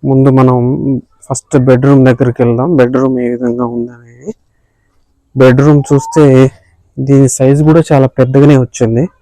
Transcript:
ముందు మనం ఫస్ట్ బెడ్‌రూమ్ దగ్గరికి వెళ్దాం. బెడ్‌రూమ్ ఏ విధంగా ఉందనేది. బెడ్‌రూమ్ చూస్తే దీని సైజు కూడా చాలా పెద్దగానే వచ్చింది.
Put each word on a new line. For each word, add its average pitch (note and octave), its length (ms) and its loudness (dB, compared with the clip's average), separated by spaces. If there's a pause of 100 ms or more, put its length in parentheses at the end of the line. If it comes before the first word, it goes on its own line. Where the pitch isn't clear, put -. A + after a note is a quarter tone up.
ముందు C3+ 300 2
మనం B2+ 180 2 (680)
ఫస్ట్ - 280 -12 (140)
బెడ్‌రూమ్ C3 400 2
దగ్గరికి B2 340 -2
వెళ్దాం. A#2+ 260 -2 (120)
బెడ్‌రూమ్ B2+ 420 0
ఏ - 100 -6
విధంగా B2 320 -6 (120)
ఉందనేది. A#2+ 540 -14 (1080)
బెడ్‌రూమ్ C#3 480 2
చూస్తే D3 360 0 (840)
దీని C#3 300 2
సైజు C#3 320 0
కూడా E3 200 4
చాలా C3+ 200 2 (100)
పెద్దగానే C#3 460 2
వచ్చింది. A#2+ 400 -4 (180)